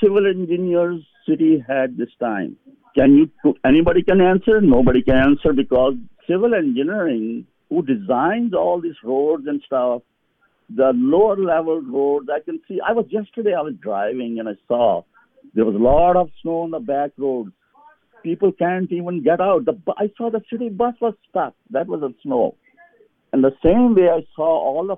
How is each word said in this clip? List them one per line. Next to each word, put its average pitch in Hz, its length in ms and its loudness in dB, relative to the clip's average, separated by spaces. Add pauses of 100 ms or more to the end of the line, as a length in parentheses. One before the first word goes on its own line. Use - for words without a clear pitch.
civil 196 240 4
engineers 175 760 -2 (240)
city 156 400 2
had 131 300 -4
this 117 120 -6 (100)
time? 104 360 -6 (400)
Can 139 200 6
you, 151 400 2 (100)
anybody 170 380 4
can 190 180 4
answer? 190 400 2
Nobody 127 400 4
can 131 140 2
answer, 143 380 2
because 131 400 2 (340)
civil 208 260 0
engineering, 139 960 -2 (220)
who 165 140 -2
designs 135 680 -2
all 175 280 0
these 165 220 -8
roads 139 440 -2
and 147 180 -6
stuff, 123 360 -2 (680)
the 131 260 2
lower 175 420 2
level 165 440 -2
roads, 139 500 -2
I 147 100 -4
can 165 260 -10
see. 185 180 -8
I 202 80 0
was, 226 160 -2
yesterday 208 480 -4
I 156 40 -2
was 151 200 -6
driving 113 580 -6
and 113 100 -8
I 104 40 -6 (140)
saw 117 360 0 (500)
there 110 100 2
was 107 120 0
a - 20 -2
lot 156 400 4
of 180 120 0 (120)
snow 165 220 -6
on 165 80 -8
the 160 80 -8
back 139 380 -4
roads. 127 340 -4 (720)
People 185 280 -2
can't 180 400 -4
even 175 320 -6
get 165 160 2
out. 190 260 0
The 165 80 0
bu-, - 240 -8
I 208 200 -4
saw 233 120 -6
the 226 120 -6 (100)
city 233 180 -6
bus 233 300 -4
was 226 140 -2 (160)
stuck. 156 240 -4 (160)
That 135 180 -4
was 175 140 -6
a 139 80 -6 (140)
snow. 127 320 -2 (760)
And 135 120 2
the 135 200 2
same 226 320 4
way 180 140 6
I 165 160 0 (100)
saw 156 80 -6
all 160 420 0
the 196 120 -6